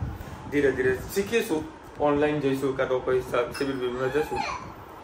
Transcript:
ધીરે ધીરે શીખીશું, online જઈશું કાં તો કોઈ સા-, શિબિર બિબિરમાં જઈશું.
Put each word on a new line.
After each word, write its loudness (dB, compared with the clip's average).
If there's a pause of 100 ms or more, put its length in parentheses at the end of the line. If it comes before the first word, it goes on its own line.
(520)
ધીરે 4
ધીરે 2 (180)
શીખીશું, 2 (360)
online 4
જઈશું 2
કાં 2
તો 2
કોઈ 2
સા-, 0
શિબિર 0
બિબિરમાં -2
જઈશું. 0 (640)